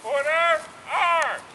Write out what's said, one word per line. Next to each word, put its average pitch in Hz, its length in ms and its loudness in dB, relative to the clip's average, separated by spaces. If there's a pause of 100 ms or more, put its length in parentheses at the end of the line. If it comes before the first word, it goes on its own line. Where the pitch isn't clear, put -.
Order, 311 580 2 (300)
arms. 320 640 -2